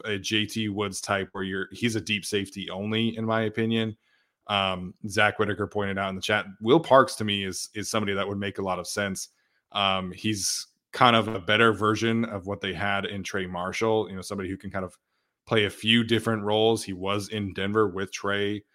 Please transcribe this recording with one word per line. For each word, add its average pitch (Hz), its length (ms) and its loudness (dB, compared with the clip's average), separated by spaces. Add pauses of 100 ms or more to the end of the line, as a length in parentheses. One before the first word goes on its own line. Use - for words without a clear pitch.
a 104 140 -2
J 107 260 0
T 107 240 -4
Woods 101 320 -4
type 98 300 -2
where 98 120 -6
you're, 95 280 -4
he's 113 240 -2
a 107 60 0
deep 104 240 -4
safety 98 440 -4
only, 110 480 -2
in 110 80 -4
my 110 200 2
opinion. 113 520 0 (480)
Um, 95 480 -2 (140)
Zach 104 320 2
Whitaker 104 260 0
pointed 98 320 -4
out 98 120 -2
in 95 60 -6
the 92 60 -8
chat, 107 240 0 (160)
Will 123 180 6
Parks 131 360 6
to - 80 -4
me 101 220 0
is, - 280 -6
is 101 160 -6
somebody 104 240 0
that 98 140 -2
would 101 100 -4
make 101 220 -6
a 98 40 -4
lot 92 140 -2
of 87 80 -8
sense. 98 440 -4 (420)
Um, 95 400 0
he's 98 560 -4 (260)
kind 123 220 6
of 110 120 4
a 110 120 -4
better 107 340 6
version 110 520 2
of 98 200 -8
what 98 160 -6
they 98 100 -4
had 98 340 -2
in 98 180 -6
Trey 95 240 -4
Marshall, 92 640 0
you 98 60 -10
know, 92 60 -10
somebody 98 260 -8
who 95 100 -6
can 98 120 -12
kind 95 160 -6
of 90 100 -14 (520)
play 107 180 4
a 95 40 0
few 113 340 2
different 110 400 0
roles. 110 400 4
He 98 100 -8
was 95 360 -4
in 104 240 -4
Denver 101 360 2
with 95 240 -6
Trey 101 500 -2 (120)